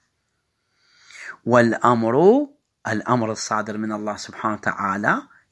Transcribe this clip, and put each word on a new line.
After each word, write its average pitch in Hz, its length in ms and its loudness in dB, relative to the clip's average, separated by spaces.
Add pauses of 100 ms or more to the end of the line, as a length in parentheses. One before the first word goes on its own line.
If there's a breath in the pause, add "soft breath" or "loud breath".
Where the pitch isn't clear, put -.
(1500 loud breath)
والأمر، 120 1000 4 (400)
الأمر 113 440 -2
الصادر 107 460 -6
من 110 140 -6
الله 104 260 -8
سبحانه - 360 -6
وتعالى 104 680 -2 (300 soft breath)